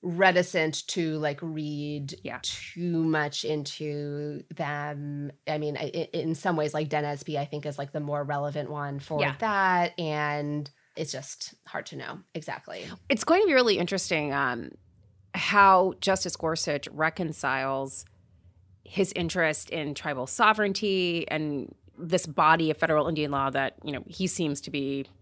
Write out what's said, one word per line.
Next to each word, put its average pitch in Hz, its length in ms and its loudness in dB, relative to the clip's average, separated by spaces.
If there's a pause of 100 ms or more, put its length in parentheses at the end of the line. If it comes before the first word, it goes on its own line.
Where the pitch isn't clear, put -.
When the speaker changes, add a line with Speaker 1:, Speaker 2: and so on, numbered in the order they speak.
Speaker 1:
reticent 175 840 2
to, 160 300 -2
like, 147 240 -2
read 147 800 -6
Speaker 2:
Yeah. 117 200 -8
Speaker 1:
too 170 600 -2
much 151 400 0
into 147 1000 -6 (120)
them. 147 760 -4 (160)
I 151 100 -2
mean, 151 180 -2
I, - 100 -4
i-, 160 280 -4
in 160 220 -2
some 175 200 0
ways, 151 180 0
like, 151 140 0
Denesby, 147 480 -2
I 143 100 0
think, 147 200 -8
is, 143 140 -6
like, 139 140 -8
the 156 60 -2
more 147 240 -2
relevant 143 460 -4
one 143 300 -6
for 147 200 -4
Speaker 2:
Yeah. 147 200 2
Speaker 1:
that. 190 600 2
And 147 680 -2 (260)
it's 156 160 -6
just - 440 -10 (100)
hard - 220 -8
to - 80 -14
know 131 240 -10 (160)
exactly. - 500 -10 (240)
Speaker 2:
It's 233 140 2
going 349 180 6
to 427 60 6
be 320 60 4
really 247 260 6
interesting, 165 540 0
um, 120 360 0 (640)
how 190 680 8
Justice 190 360 0
Gorsuch 156 560 -2
reconciles 135 1120 -2 (760)
his 190 300 0
interest 165 580 0
in 147 240 -4
tribal 135 320 -6
sovereignty 196 1000 2
and 147 440 -4 (260)
this 165 280 0
body 160 440 6
of 147 60 0
federal 151 300 4
Indian 151 240 0
law 139 180 0
that, 135 340 -2
you 151 80 -6
know, 135 160 -6
he 185 200 -2
seems 147 340 0
to - 100 -12
be 139 360 -4 (140)